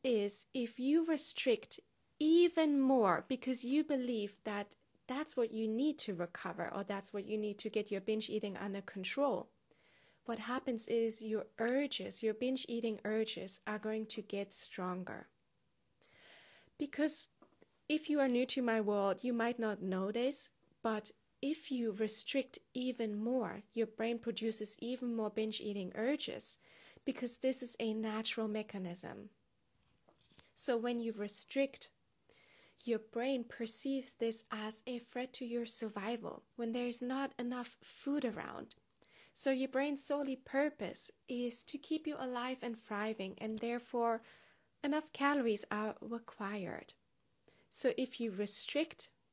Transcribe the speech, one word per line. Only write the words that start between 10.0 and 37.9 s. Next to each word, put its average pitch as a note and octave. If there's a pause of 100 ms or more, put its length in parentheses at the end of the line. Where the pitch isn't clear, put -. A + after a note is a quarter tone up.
what A3+
happens A#3+
is A3+
your G#3+ (120)
urges, A#3+
your A3
binge B3+
eating A#3
urges G#3+
are G#3+
going A3
to G#3+
get G3
stronger. - (1500)
Because C#4+ (600)
if D#4
you D4
are C4+
new B3
to C4
my A3+
world, G3+
you B3
might A#3
not G#3+
know F#3+
this, B3 (320)
but G#3+ (280)
if D4+
you A#3+
restrict A3 (160)
even A#3+
more, A3 (100)
your A3+
brain A3+
produces A3
even B3
more G#3+
binge A3
eating G3
urges - (460)
because B3
this C4
is A#3+
a A3
natural A3
mechanism. G3+ (1200)
So -
when A#3+
you A3+
restrict, C4+ (960)
your A#3
brain A#3+
perceives C4
this A3+
as G#3+
a B3
threat B3+
to -
your A#3
survival A3 (120)
when A#3
there B3
is A#3+
not C4+
enough A#3+
food C#4+